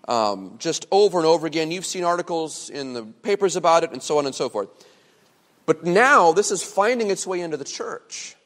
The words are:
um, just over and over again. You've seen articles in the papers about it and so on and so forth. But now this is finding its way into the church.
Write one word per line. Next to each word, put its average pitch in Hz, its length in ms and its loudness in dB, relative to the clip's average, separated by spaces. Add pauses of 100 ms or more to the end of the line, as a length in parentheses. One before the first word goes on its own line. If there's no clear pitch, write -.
um, 104 500 -2
just - 320 -4
over 190 280 4
and 160 100 2
over 165 180 4
again. 160 240 -2
You've 180 160 -6
seen 185 160 -6
articles 175 680 -4
in 135 220 -10
the 117 120 -8
papers 190 500 -2
about 165 300 4
it 160 80 -4
and - 100 -12
so 151 160 0
on 143 80 0
and 131 80 -6
so 135 140 -4
forth. 101 200 -4 (960)
But 160 200 0
now 196 480 6
this 202 180 2
is 190 100 -4
finding 220 480 0
its 190 160 -4
way - 160 -6
into 165 160 -6
the 135 80 -8
church. - 680 -14 (120)